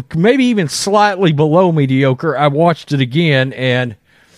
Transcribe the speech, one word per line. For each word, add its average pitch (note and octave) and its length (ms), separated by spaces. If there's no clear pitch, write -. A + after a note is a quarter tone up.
maybe B3 300
even G#3 220
slightly G3 640
below D#3+ 400
mediocre. C3+ 640
I D3 120
watched D#3 440
it C#3+ 80
again, C3+ 540
and B2 420